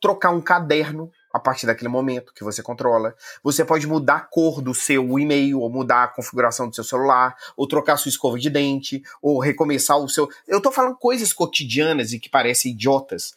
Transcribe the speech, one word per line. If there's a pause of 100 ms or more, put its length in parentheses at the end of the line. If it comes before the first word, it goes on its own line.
trocar
um
caderno (240)
a
partir
daquele
momento
que
você
controla. (300)
Você
pode
mudar
a
cor
do
seu
e-mail,
ou
mudar
a
configuração
do
seu
celular, (200)
ou
trocar
a
sua
escova
de
dente, (180)
ou
recomeçar
o
seu... (200)
Eu
tô
falando
coisas
cotidianas
e
que
parecem
idiotas,